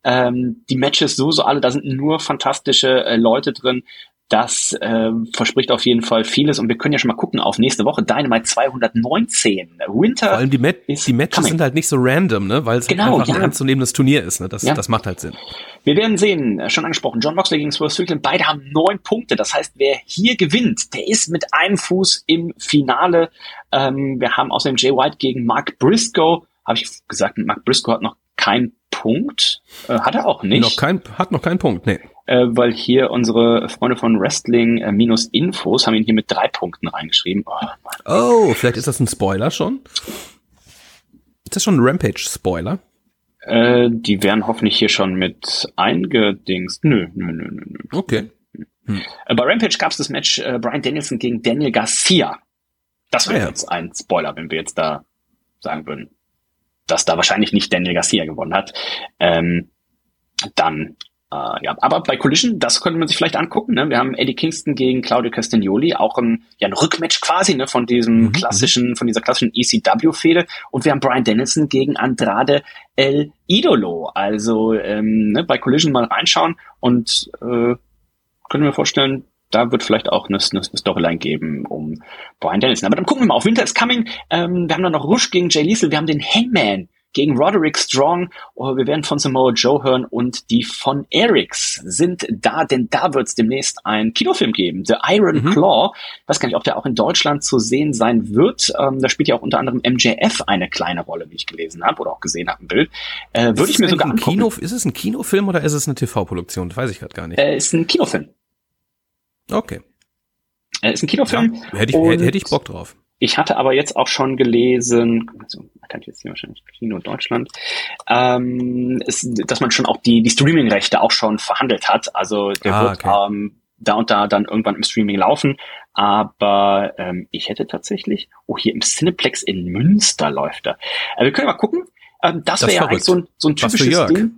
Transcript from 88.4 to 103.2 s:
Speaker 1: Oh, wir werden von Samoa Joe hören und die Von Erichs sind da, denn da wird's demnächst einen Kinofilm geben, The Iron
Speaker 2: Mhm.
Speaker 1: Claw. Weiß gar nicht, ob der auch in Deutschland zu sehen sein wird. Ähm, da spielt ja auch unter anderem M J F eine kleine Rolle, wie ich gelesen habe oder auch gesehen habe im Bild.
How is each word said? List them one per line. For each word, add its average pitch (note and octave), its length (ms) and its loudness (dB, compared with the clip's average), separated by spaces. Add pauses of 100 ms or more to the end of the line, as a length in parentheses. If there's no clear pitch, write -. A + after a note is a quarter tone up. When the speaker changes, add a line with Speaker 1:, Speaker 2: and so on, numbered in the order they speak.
Speaker 1:
Oh, C3 220 -4
wir C3 100 0
werden D3 160 -2
von C#3+ 160 -2
Samoa C3 340 2
Joe C3+ 300 2
hören C3 220 2
und B2 480 -4
die A#2+ 100 2
Von - 480 -4
Erichs E3 640 2 (100)
sind E3+ 460 -2
da, A#2 340 -2
denn B2+ 240 0
da D3+ 260 0
wird's B2+ 200 -2
demnächst B2 500 -2
einen G#2+ 300 0
Kinofilm E4+ 380 0
geben, F#2 320 -2
The - 100 2 (140)
Iron E3+ 340 2
Speaker 2:
Mhm. D#3 80 0
Speaker 1:
Claw. D#3 400 4 (380)
Weiß - 100 0
gar C3+ 80 -2
nicht, A#2 100 -2
ob - 60 -2
der - 140 -2
auch - 100 -6
in B2 80 -2
Deutschland C#3+ 480 0
zu - 160 0
sehen C3 340 0
sein A2+ 400 2
wird. E3+ 460 2
Ähm, C3+ 220 0
da B2+ 80 2
spielt D3+ 200 0
ja B2 60 2
auch A#2 80 -4
unter - 160 0
anderem B2 240 -2
M B2 140 0
J A2 240 2
F - 260 0
eine G2 240 -2
kleine F2 300 -4
Rolle, E2+ 300 -10
wie E2 40 -20
ich - 120 -10
gelesen E2 360 -12
habe - 200 0
oder - 100 -6
auch - 80 -14
gesehen F2 280 -6
habe F2+ 140 -8
im F2 60 -20
Bild. C3+ 220 2 (420)